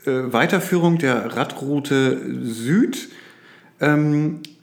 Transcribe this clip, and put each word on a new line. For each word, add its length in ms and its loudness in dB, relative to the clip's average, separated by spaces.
äh, 260 -2
Weiterführung 680 2
der 380 0
Radroute 1080 -2
Süd, 640 0
ähm, 640 2